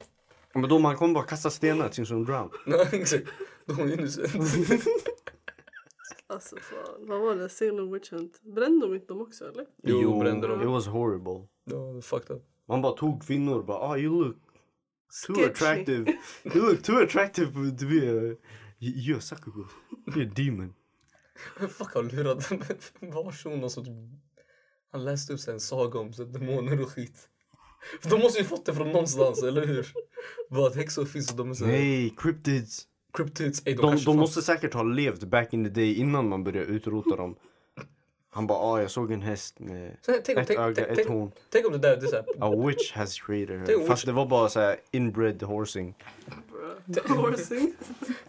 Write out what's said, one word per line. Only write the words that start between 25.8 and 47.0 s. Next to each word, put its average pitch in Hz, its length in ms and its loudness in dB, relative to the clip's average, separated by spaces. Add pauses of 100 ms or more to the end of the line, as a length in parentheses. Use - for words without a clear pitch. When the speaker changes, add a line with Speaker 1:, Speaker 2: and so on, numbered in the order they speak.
Speaker 2:
om 110 140 -8
så 120 120 -10
här 123 60 -16
demoner 131 500 -2
och 127 100 -4
skit. - 380 -14 (720)
För 165 80 -6
de 214 100 6
måste 226 200 4
ju 196 60 2
fått 170 200 -6
det 160 80 -2
från 151 180 -2
någonstans, 135 520 2
eller 151 220 2
hur? 139 220 -2 (600)
Bara 135 180 4
att 120 80 2
häxor 151 300 -2
finns 143 260 -6
och 117 60 -8
de 123 120 -2
är 131 40 -6
så 123 120 -4
här 110 60 4
Speaker 1:
Nej, 131 460 2
cryptids. 143 720 -2 (260)
Speaker 2:
Cryptids, 147 520 -4
ey, 139 100 0
de 120 60 2
Speaker 1:
De, 151 80 8
Speaker 2:
kanske 147 160 4
Speaker 1:
de 151 80 6
Speaker 2:
fan 151 60 8
Speaker 1:
måste 160 220 4
säkert 160 320 2
ha 120 100 0
levt 117 400 2
back 117 300 2
in 113 100 2
the 107 60 0
day 107 240 4
innan 131 360 2
man 95 140 -2
började 92 280 -2
utrota 107 440 0
dem. 90 200 -6 (920)
Han 107 180 -4
bara, 104 120 4
"Ah, 110 220 2
jag 98 100 -2
såg 117 200 -2
en 107 100 -4
häst 104 380 -8
med 90 420 -12
Speaker 2:
Så - 100 0
här, 240 140 4
tänk, 269 140 2
Speaker 1:
ett 127 80 0
Speaker 2:
tänk, - 120 2
Speaker 1:
öga, 113 160 2
Speaker 2:
tänk, 113 120 0
Speaker 1:
ett - 80 0
Speaker 2:
tänk, 110 120 2
Speaker 1:
horn." 107 240 -2 (180)
Speaker 2:
tänk 233 160 4
om 196 60 4
det 147 60 -2
där, 139 200 6
det 127 80 -4
är - 20 0
så 117 80 0
här 110 100 -2 (140)
Speaker 1:
A 107 280 4
witch - 240 0
has 101 300 -4
created 101 380 -2
her. 95 60 -6
Speaker 2:
Tänk 214 160 6
om 160 60 0
Speaker 1:
Fast 160 140 4
Speaker 2:
witch - 40 -4
Speaker 1:
det 127 60 0
var 131 140 4
bara 117 240 6
så 113 100 0
här 101 180 4 (140)
inbred 110 520 0
horsing. 101 520 -4 (560)
Speaker 3:
Bruh. - 200 -12 (220)
Speaker 2:
Tänk - 140 0